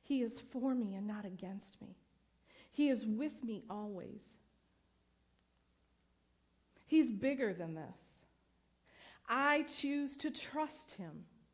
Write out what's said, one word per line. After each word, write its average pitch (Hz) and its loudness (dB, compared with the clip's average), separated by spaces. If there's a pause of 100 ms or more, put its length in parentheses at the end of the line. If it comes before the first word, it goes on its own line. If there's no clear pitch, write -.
He 269 0
is 226 -2 (100)
for 262 2
me 202 0
and 202 -4
not 208 -4
against 190 -10
me. - -16 (760)
He 294 4
is 233 2
with 233 0
me 220 -4
always. 208 -8 (2500)
He's 302 6
bigger 233 2
than 165 -6
this. - -14 (1080)
I 285 6
choose 285 0
to 311 -2
trust - -4
him. 156 -10 (300)